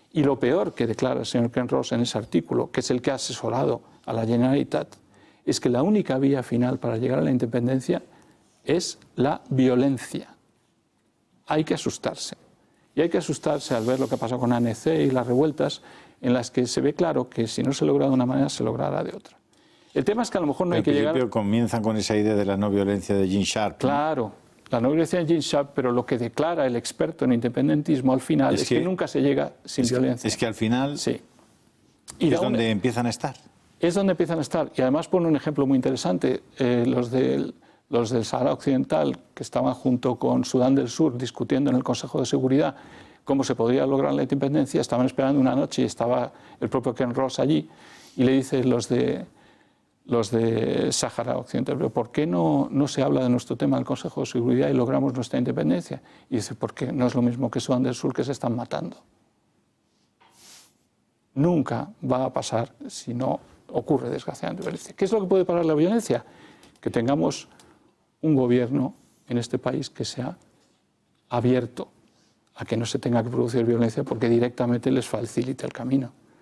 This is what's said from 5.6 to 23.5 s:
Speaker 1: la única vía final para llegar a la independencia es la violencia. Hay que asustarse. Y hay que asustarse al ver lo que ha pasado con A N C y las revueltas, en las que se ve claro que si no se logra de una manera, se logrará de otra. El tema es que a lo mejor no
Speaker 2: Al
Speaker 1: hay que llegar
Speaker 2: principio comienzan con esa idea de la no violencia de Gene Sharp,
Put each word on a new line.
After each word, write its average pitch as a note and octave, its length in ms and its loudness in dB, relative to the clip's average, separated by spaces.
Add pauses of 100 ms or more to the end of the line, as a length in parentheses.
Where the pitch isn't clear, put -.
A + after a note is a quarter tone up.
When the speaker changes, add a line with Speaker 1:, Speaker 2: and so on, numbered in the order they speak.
Speaker 1:
la B2 140 2
única F#3+ 340 2
vía C#3 240 2
final B2 380 0
para A#2+ 180 -2
llegar B2+ 220 0
a - 20 2
la D3+ 100 2
independencia B2+ 680 0 (640)
es E3+ 320 -2 (180)
la C3+ 340 0
violencia. B2+ 880 0 (1120)
Hay D#3 160 0
que D#3 100 -2
asustarse. - 640 -6 (600)
Y D3 60 2
hay E3+ 80 2
que F#3+ 80 0
asustarse D3 580 -2
al A2+ 100 -2
ver B2+ 140 2
lo C3 80 0
que B2 80 -2
ha - 20 -2
pasado B2 220 -4
con B2 140 2
A A#2+ 40 2
N A#2 160 0
C D#3+ 300 0
y C#3 80 2
las B2+ 160 0
revueltas, C#3+ 540 0 (400)
en B2+ 120 0
las B2 160 0
que B2 160 0
se C3 160 -2
ve C#3+ 120 2
claro D#3 360 0
que A2+ 180 -2
si A#2+ 140 -4
no B2+ 120 0
se D#3 120 -2
logra C#3+ 220 2
de C3+ 60 2
una B2+ 120 2
manera, C3+ 240 0
se - 140 -4
logrará - 400 -2
de - 120 -8
otra. - 220 -20 (560)
El C#3+ 100 0
tema G#3+ 200 2
es - 80 -6
que G3+ 60 0
a F#3 40 0
lo D#3 60 0
mejor F3 200 0
no F3 60 2
Speaker 2:
Al - 40 2
Speaker 1:
hay - 60 2
que D3 100 2
llegar D3+ 200 2
Speaker 2:
principio B2+ 160 0
comienzan A2 540 0
con A2 140 0
esa G#2+ 180 0
idea G#2+ 200 2
de G2+ 100 2
la G2 120 0
no G#2 120 0
violencia G2+ 460 0
de G2 120 2
Gene G2 160 2
Sharp, G#2 400 -2